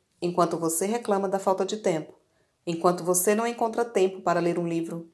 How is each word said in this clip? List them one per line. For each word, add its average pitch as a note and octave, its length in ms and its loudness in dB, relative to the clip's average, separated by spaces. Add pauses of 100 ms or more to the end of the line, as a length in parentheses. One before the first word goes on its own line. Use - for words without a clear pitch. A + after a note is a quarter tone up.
(200)
enquanto F3 380 2
você E3 260 0
reclama G3+ 460 0
da G3 80 0
falta F#3+ 260 0
de G#3+ 140 -4
tempo? E3 340 -2 (540)
Enquanto F3 360 0
você F3+ 320 2
não A3+ 120 0
encontra A#3+ 400 -2
tempo F#3+ 340 0
para F3 180 2
ler E3+ 200 0
um E3+ 100 -2
livro E3+ 460 -6